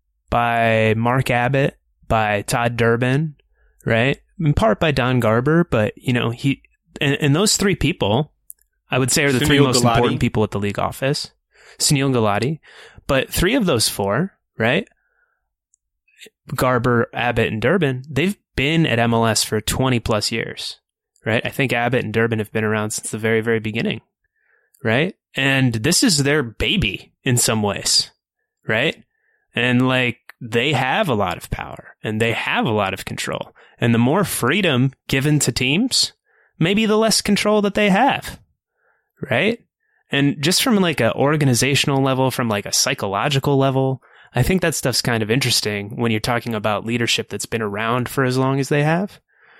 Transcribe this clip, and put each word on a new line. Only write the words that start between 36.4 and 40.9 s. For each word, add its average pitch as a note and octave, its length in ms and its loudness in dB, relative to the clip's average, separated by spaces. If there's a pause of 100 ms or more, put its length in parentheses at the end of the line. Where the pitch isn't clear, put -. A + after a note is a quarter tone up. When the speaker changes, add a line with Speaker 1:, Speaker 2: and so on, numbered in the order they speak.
Speaker 1:
maybe G3+ 280 2
the G#3+ 120 2
less A3 240 2
control G#3 400 2
that G3+ 140 0
they G#3 140 2
have, A3 520 0 (880)
right? F#3+ 300 0 (520)
And C#3+ 300 0
just E3 220 2
from, A#3+ 140 2
like, F3 220 0